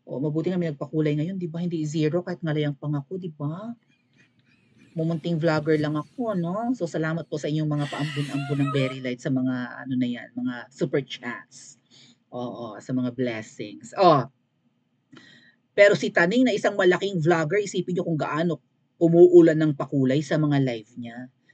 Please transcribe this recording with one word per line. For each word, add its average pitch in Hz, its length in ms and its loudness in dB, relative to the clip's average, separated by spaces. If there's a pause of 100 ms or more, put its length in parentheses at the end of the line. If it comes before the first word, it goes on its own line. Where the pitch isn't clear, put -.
O, - 160 -10
mabuti 156 320 -2
nga 185 80 -2
may 165 160 -2
nagpakulay 151 480 -2
ngayon, 185 160 -4
di 180 80 -6
ba? 170 160 -8
Hindi 165 240 -4
zero 151 400 -2
kahit 175 160 -8
ngalayang 151 320 -2
pang 147 240 -6
ako, 180 240 -8
di 185 80 -10
ba? 160 400 -10 (1300)
Mumunting 165 400 -2
vlogger 156 400 2
lang 151 160 -2
ako, 214 400 -6
no? 196 400 -2
So, 175 160 -4
salamat 160 400 -4
po 156 80 -6
sa 151 80 -6
inyong 151 240 -2
mga 147 240 -2
paambun-ambun 143 640 -6
ng 139 160 -2
very 131 320 -2
light 123 160 -6
sa - 80 -6
mga, 127 560 -4
ano 131 80 -6
na 127 160 -2
yan, 117 240 -10
mga 123 400 -8
super 143 320 -4
chats. - 720 -14 (560)
Oo, 113 480 -12
sa - 160 -18
mga 123 160 -2
blessings. 113 800 -8
Oh. 165 320 6 (1500)
Pero 202 240 8
si - 160 -4
Taning 196 320 2
na 247 80 4
isang 202 240 0
malaking 185 480 2
vlogger, 165 400 2
isipin 185 320 -4
nyo 180 80 -2
kung 165 160 -2
gaano 156 400 -2 (400)
umuulan 170 560 10
ng 156 220 2
pakulay 139 420 0
sa 156 160 -2
mga 147 240 2
live 120 400 -2
niya. 120 320 -14 (220)